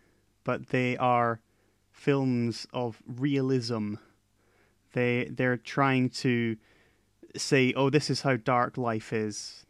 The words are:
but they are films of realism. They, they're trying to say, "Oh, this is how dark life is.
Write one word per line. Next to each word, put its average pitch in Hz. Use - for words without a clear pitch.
but 123
they 127
are 120
films 127
of 123
realism. 123
They, 123
they're 127
trying 131
to 117
say, 131
"Oh, 135
this 143
is 131
how 135
dark 120
life 113
is. 107